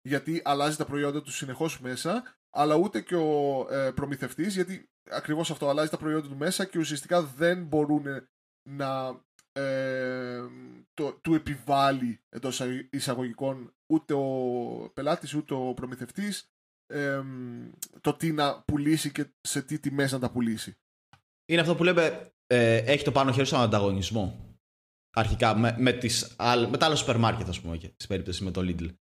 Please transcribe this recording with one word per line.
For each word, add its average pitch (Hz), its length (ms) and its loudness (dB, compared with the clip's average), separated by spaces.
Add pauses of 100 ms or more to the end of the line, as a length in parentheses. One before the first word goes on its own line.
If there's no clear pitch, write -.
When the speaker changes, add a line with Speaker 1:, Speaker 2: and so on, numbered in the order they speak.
Speaker 1:
γιατί 147 420 -2
αλλάζει 143 340 2
τα 151 80 -2
προϊόντα 143 360 -2
του 143 100 -14
συνεχώς 143 480 -4
μέσα, 143 580 -4 (120)
αλλά 151 260 2
ούτε 196 260 2
και 180 140 -4
ο, 147 540 2
ε, 135 220 0
προμηθευτής, 143 640 -4
γιατί 185 340 -4 (200)
ακριβώς 156 420 -2
αυτό, 143 180 0
αλλάζει 156 200 2
τα - 80 -4
προϊόντα 151 300 -2
του 139 100 -10
μέσα 185 280 0
και 180 140 -4
ουσιαστικά 156 440 0
δεν 165 420 0
μπορούν 147 400 2 (640)
να, 135 520 -4 (300)
ε, 131 960 -4 (460)
το, 143 200 -4
του 165 200 0
επιβάλλει, 139 880 2 (100)
εντός 123 320 -6 (280)
εισαγωγικών, 127 840 -4 (200)
ούτε 156 200 0
ο 123 800 -2
πελάτης, 147 400 -2
ούτε 147 200 -4
ο 127 200 -2
προμηθευτής, 127 760 -8 (360)
εμ, 131 840 -6 (300)
το 147 120 2
τι 165 180 -2
να 147 320 0
πουλήσει 147 480 0
και 143 300 -6
σε - 200 -4
τι 151 180 -6
τιμές 139 320 0
να 135 80 -2
τα 120 120 -2
πουλήσει. 113 460 -2 (680)
Speaker 2:
Είναι 170 160 4
αυτό 160 140 4
που 165 80 2
λέμε, 170 500 4 (120)
ε, 117 320 6
έχει 143 260 2
το 139 80 2
πάνω 135 200 4
χέρι 135 140 4
στον 139 140 2
ανταγωνισμό. 104 840 0 (680)
Αρχικά, 110 400 4
με, 117 240 2
με 123 140 4
τις - 440 -2
άλλ-, 120 320 4
με 139 80 0
τα 165 80 4
άλλα 156 100 4
σούπερ 131 220 0
μάρκετ, 107 300 2
ας 87 140 -6
πούμε, 82 160 -6
και 85 100 -12
στην - 200 -16
περίπτωση 92 360 -4
με 95 80 -4
το 92 100 -2
Lidl. 85 340 -4 (140)